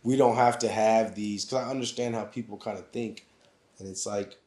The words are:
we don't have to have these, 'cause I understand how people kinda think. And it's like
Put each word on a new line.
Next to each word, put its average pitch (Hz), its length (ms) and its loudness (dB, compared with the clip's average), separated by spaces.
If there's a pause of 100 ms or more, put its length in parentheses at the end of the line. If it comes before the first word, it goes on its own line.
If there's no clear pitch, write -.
we 123 140 2
don't 123 200 6
have 120 240 4
to 113 80 0
have 110 460 4
these, 104 320 -6
'cause 131 180 -4
I 120 60 -6
understand 120 460 -4
how 107 100 -4
people 107 320 -12
kinda 98 340 -8
think. - 360 -10 (500)
And 98 100 -14
it's 92 200 -10
like 101 400 -6